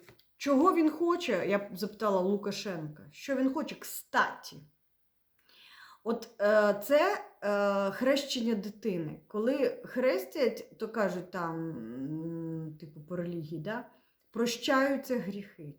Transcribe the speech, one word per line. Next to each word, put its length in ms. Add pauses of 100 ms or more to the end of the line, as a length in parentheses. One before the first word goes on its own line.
(360)
Чого 380
він 160
хоче? 580
Я 100
б 180
запитала 440
Лукашенка. 920
Що 260
він 160
хоче? 220
Кстаті. 880 (1400)
От, 240 (120)
е, 440
це, 400 (160)
е, 500
хрещення 640
дитини. 720
Коли 580
хрестять, 920
то 100
кажуть 420
там, 400
м, 1120
типу, 200
по 160
релігії, 440
да? 300 (400)
Прощаються 880
гріхи. 600